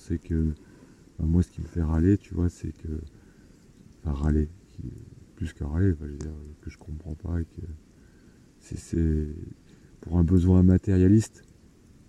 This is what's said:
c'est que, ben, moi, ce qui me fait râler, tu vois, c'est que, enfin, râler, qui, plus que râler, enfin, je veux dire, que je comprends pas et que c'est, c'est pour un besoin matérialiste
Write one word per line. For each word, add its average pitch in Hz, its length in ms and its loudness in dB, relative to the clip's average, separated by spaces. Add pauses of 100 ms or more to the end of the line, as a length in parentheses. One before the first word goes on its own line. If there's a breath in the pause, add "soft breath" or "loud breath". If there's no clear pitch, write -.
c'est 87 160 -6
que, 80 300 -2 (720 loud breath)
ben, 82 60 -4
moi, 82 180 4
ce - 60 -6
qui - 120 -16
me 80 60 -12
fait 85 160 -4
râler, 80 340 2
tu - 160 -10
vois, 87 160 0
c'est 85 220 -12
que, - 180 -14 (1120 soft breath)
enfin, 76 120 -4
râler, 76 340 0 (220)
qui, - 120 -16 (520)
plus 82 180 -8
que - 100 -12
râler, 85 280 0
enfin, 76 140 -4
je 71 60 -12
veux 71 60 -14
dire, 78 140 -10 (300)
que - 80 -16
je - 80 -20
comprends 78 380 -12
pas 85 240 -6
et 82 40 -4
que 87 220 -14 (960 soft breath)
c'est, - 180 -12
c'est 78 500 -2 (720 soft breath)
pour 82 160 -4
un 87 60 6
besoin 90 400 6
matérialiste 92 800 4 (640)